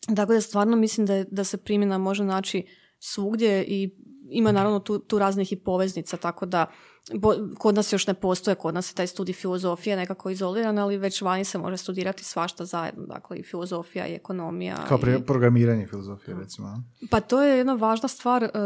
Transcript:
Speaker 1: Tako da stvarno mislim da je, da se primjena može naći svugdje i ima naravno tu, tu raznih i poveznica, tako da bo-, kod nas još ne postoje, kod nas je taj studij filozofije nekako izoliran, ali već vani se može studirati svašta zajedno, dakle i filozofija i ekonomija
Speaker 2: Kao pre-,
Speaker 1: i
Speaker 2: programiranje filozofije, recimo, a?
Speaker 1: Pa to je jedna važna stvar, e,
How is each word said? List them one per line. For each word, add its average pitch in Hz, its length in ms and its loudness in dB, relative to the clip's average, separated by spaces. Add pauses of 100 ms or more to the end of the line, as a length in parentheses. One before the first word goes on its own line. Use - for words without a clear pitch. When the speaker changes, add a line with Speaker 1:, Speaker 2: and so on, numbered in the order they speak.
Speaker 1:
Tako 208 260 2
da 226 80 6
stvarno 214 360 2
mislim 220 280 2
da 196 100 2
je, 196 100 0
da 196 180 -4
se 190 140 -2
primjena 202 400 0
može 196 260 0
naći 190 420 -2 (360)
svugdje 208 640 2
i 196 320 -4 (340)
ima 220 220 4
naravno 202 280 4
tu, 208 200 -2
tu 208 200 0
raznih 196 320 2
i 202 40 -4
poveznica, 185 640 -2
tako - 280 -4
da 175 200 2 (460)
bo-, 214 240 4 (220)
kod 214 180 4
nas 208 180 2
još 196 140 0
ne 196 60 2
postoje, 185 420 0
kod 160 180 -2
nas 175 180 -2
je - 40 -12
taj 180 120 -2
studij 180 260 -4
filozofije 185 640 -2
nekako 190 340 -4
izoliran, 196 500 -2
ali 202 180 0
već 190 240 -2
vani 185 220 0
se 196 140 -4
može 180 200 -4
studirati 190 460 -4
svašta 170 420 -4
zajedno, 170 400 -6
dakle - 320 -14
i - 60 -12
filozofija 180 640 -8
i 170 60 -8
ekonomija 180 600 -8 (120)
Speaker 2:
Kao 135 100 4
pre-, 123 220 2
Speaker 1:
i 123 40 -6
Speaker 2:
programiranje 120 640 4
filozofije, 98 500 -10
recimo, 101 300 -12
a? 101 100 -10 (340)
Speaker 1:
Pa 226 80 4
to 247 240 2
je 285 140 6
jedna 254 160 2
važna 226 360 0
stvar, 247 340 0
e, 220 60 0 (160)